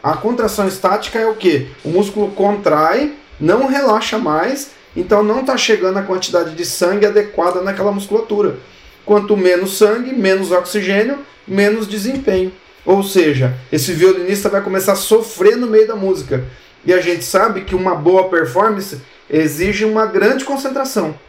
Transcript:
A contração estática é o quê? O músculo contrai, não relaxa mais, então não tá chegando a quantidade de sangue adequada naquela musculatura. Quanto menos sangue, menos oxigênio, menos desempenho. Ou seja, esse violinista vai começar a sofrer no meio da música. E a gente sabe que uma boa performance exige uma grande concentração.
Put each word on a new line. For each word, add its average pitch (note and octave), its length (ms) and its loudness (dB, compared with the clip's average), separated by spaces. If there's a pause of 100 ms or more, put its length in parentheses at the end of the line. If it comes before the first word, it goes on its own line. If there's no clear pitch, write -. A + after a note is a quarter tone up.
A D3 140 -2
contração G#3+ 520 -2
estática G3 520 -2
é A3 80 2
o A3 80 0
quê? D3 320 2 (160)
O D3 60 -6
músculo G3 420 0
contrai, G3+ 800 0 (260)
não G#3 280 2
relaxa C4 500 0
mais, F3 540 -2 (240)
então G3+ 260 2
não A3+ 220 0
tá C4 140 -2
chegando F#3+ 400 0
a F#3+ 60 -4
quantidade F3+ 520 -2
de E3+ 100 -6
sangue G3+ 400 0
adequada F#3 560 0
naquela G3 300 -2
musculatura. G3+ 640 -2 (500)
Quanto G#3 320 2
menos F3+ 400 2
sangue, A#3+ 360 2
menos F#3+ 380 0
oxigênio, G3 680 0 (280)
menos G#3 400 0
desempenho. G3+ 640 -2 (340)
Ou G3 180 4
seja, D3 500 2 (180)
esse E3 220 -2
violinista F#3 560 2
vai G3 120 0
começar F#3+ 320 0
a F#3 40 0
sofrer A3 600 2
no B3 100 -2
meio A3 200 6
da A3+ 80 -4
música. E3+ 480 -2 (420)
E F3 80 4
a F3+ 80 4
gente E3+ 240 -2
sabe F#3+ 360 0
que - 140 -6
uma F#3 200 0
boa F#3 340 2
performance F3+ 680 0 (300)
exige D#3+ 560 0
uma G#3+ 200 2
grande G#3 400 0
concentração. C4 680 -4 (140)